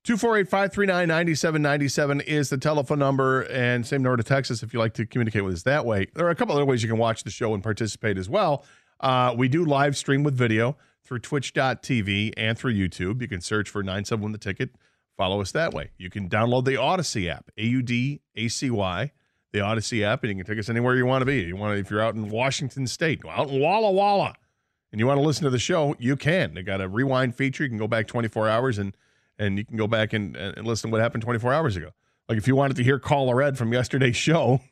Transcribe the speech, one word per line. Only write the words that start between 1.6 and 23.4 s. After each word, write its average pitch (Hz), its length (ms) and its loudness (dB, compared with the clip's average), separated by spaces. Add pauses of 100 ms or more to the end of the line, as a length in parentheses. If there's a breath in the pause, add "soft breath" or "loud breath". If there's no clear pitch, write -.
ninety-seven 143 600 0
is 147 280 -2
the 139 80 -2
telephone 147 420 0
number, 135 420 2
and 123 440 0
same 139 160 -2
number 127 140 2
to 117 80 0
text 139 260 0
us 120 140 -4
if 107 100 -10
you'd 117 60 -2
like 113 140 2
to 110 120 -2
communicate 110 380 0
with 95 100 -2
us 85 100 -6
that 135 220 2
way. 101 300 0
There - 100 0
are 170 40 4
a 165 60 2
couple 151 200 0
other 143 80 4
ways 131 180 2
you 113 60 0
can 113 100 0
watch 113 280 0
the 110 40 -8
show 110 240 -2
and 101 80 -2
participate 107 560 -2
as 92 120 -6
well. 160 340 0 (380 soft breath)
Uh, 127 360 2
we 127 120 2
do 165 160 2
live 143 320 2
stream 139 260 0
with 143 120 0
video 120 420 2 (260 soft breath)
through 123 160 -8
Twitch - 320 -4
dot 131 320 0
T 123 160 0
V 101 380 0
and 113 200 -2
through 127 180 -2
YouTube. 95 460 -2
You 120 60 -8
can 90 140 -8
search 107 280 -2
for 101 140 -6
nine 98 220 -4
seven 107 180 -2
one 107 80 -4
The 107 60 -8
Ticket. 107 320 -6 (480)
Follow 98 240 0
us 92 100 -6
that 160 220 -2
way. - 240 -10
You 90 120 -12
can 98 200 -6
download 120 340 2
the 135 120 0
Audacy 127 540 -2
app, - 280 -10
A 107 80 -4
U 127 160 0
D 123 400 -2 (160)
A 113 100 -2
C 127 240 -2
Y, 101 400 -2 (400)
the 104 80 0
Audacy 107 420 0
app, 107 220 0
and 117 60 -4
you 95 120 -6
can 90 80 -12
take 107 100 -4
us 104 100 -6
anywhere 120 260 2
you 127 100 2
wanna 127 200 2
be. 131 160 0
You 87 160 -6
wanna, 104 180 -2
if 101 160 -4
you're 104 100 0
out 110 140 0
in 107 140 -6
Washington 131 580 -4
State, 151 400 -4
out 123 220 -2